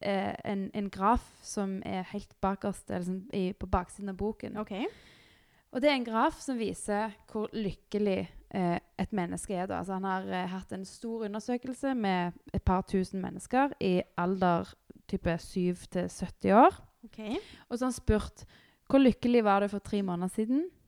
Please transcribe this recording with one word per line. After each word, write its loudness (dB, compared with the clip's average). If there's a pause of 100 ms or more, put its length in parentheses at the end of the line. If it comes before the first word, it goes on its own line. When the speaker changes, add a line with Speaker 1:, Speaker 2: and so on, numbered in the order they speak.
Speaker 1:
eh, -2 (100)
en, -4
en -4
graf 2 (180)
som -4
er -4
helt -12
bakerst, -2
eller -4
sånn -4
i, -2
på -10
baksiden -2
av -10
boken. -6
Speaker 2:
Ok. -8 (960)
Speaker 1:
Og -4
det 6
er 4
en -4
graf 2
som -4
viser -2 (140)
hvor -6
lykkelig, -2 (340)
eh, 2 (160)
et -4
menneske -4
er -4
da. -4
Altså, -4
han -4
har, -2
eh, -2
hatt -8
en -8
stor -8
undersøkelse -4
med 0 (160)
et -2
par 2
tusen -2
mennesker 0
i 4 (200)
alder 2 (380)
type -2
syv -2
til -2
sytti 0
år. 10 (320)
Speaker 2:
Ok. -20 (500)
Speaker 1:
Og -4
så -4
har 2
han -8
spurt, 0 (440)
«Hvor 8
lykkelig 6
var 6
du 2
for -6
tre -2
måneder -2
siden?» 2 (240)